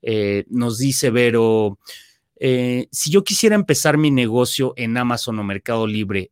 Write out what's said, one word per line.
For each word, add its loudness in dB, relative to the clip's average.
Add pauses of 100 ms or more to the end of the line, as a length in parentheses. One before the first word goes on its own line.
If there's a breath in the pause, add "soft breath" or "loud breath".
Eh, -2
nos -2
dice 0
Vero, 2 (600 loud breath)
eh, 0
"Si -6
yo 4
quisiera 2
empezar 2
mi 4
negocio 0
en -4
Amazon -4
o -4
Mercado -4
Libre -4